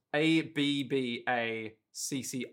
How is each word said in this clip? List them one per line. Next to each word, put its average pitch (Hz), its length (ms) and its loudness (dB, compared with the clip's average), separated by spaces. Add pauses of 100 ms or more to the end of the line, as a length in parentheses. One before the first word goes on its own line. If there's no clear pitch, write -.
(140)
A 160 280 4
B 143 420 0
B 123 440 -2
A 113 460 -2 (180)
C - 320 -6
C 123 300 -6